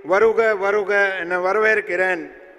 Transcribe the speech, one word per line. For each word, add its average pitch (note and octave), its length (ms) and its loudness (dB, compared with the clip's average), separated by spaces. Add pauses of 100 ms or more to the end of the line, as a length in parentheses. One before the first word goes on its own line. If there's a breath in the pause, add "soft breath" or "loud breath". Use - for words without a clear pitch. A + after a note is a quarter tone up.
வருக G#3+ 520 2
வருக G3 640 0
என F3 200 -4
வரவேற்கிறேன். F#3 920 0 (260)